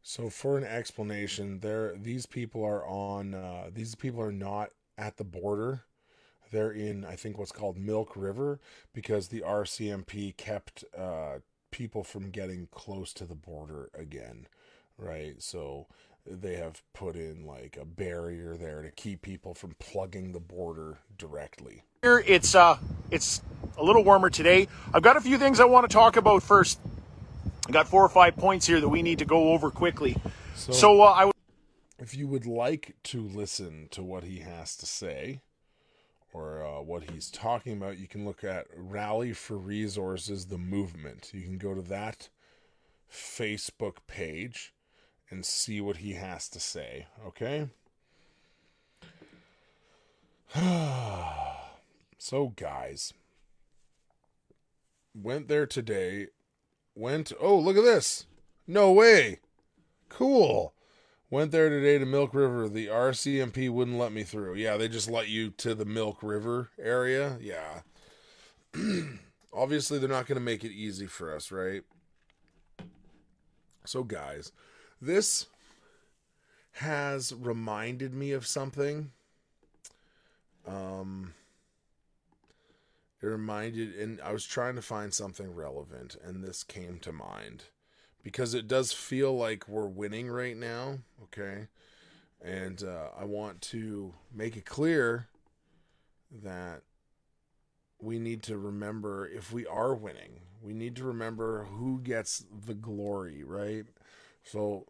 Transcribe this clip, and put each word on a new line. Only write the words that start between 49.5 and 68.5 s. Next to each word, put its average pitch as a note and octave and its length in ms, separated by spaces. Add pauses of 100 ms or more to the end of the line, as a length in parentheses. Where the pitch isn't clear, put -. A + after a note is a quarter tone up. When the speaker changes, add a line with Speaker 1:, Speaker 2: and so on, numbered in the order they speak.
Speaker 1:
<sighs> C3 960 (680)
So, C3 360
guys, C#2 580 (2000)
went A#2 360
there D3 180
today, G2+ 600 (680)
went, C3+ 460
oh, F#3+ 180
look F#3+ 180
at G#3+ 60
this. A3+ 440 (380)
No F#3+ 280
way. F#3+ 480 (680)
Cool. F3 640 (580)
Went D3 200
there D#3 180
today C#3+ 300
to C3+ 80
Milk C#3 260
River. B2 360
The G#2 200
R A#2+ 240
C C#3 280
M A#2+ 100
P C3 180
wouldn't B2 300
let A#2+ 140
me G#2+ 100
through. F#2+ 320
Yeah, G#2+ 220
they A2+ 100
just A2+ 240
let A2+ 180
you A2 220
to A2+ 240
the G#2+ 100
Milk G#2+ 380
River A2+ 460 (100)
area. B2+ 600
Yeah. E2 400 (920)